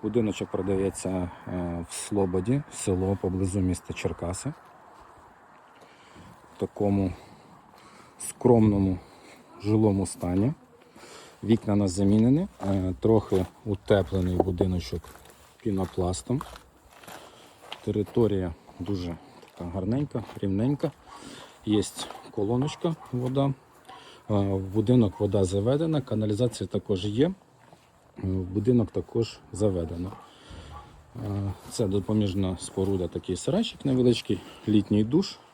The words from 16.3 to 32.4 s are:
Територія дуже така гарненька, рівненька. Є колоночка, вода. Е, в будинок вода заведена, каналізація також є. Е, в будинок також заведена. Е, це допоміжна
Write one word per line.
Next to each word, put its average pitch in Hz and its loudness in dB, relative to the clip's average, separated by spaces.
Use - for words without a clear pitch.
Територія 101 0
дуже 87 -6
така - -12
гарненька, 110 -4
рівненька. 120 0
Є 104 4
колоночка, 127 -2
вода. 127 0
Е, 139 0
в 98 2
будинок 107 2
вода 101 2
заведена, 135 0
каналізація 107 -2
також 95 -2
є. 120 2
Е, - 0
в 92 -2
будинок 104 2
також - -4
заведена. 90 -2
Е, 101 -4
це 117 -2
допоміжна 98 0